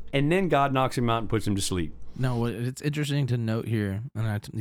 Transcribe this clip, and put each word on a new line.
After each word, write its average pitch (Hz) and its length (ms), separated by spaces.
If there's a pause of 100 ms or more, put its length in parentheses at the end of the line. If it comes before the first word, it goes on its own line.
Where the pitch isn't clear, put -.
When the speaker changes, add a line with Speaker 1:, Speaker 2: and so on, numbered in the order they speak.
(120)
Speaker 1:
And 139 200
then 185 180
God 139 240
knocks 131 240
him 120 100
out 117 120
and 101 100
puts 107 160
him 104 100
to 95 60
sleep. 87 320 (240)
Speaker 2:
No, 127 200
what, 117 160
it's 120 280
interesting 143 460
to 120 100
note 113 300
here, 104 340 (140)
and 110 120
I 104 120
t-, - 220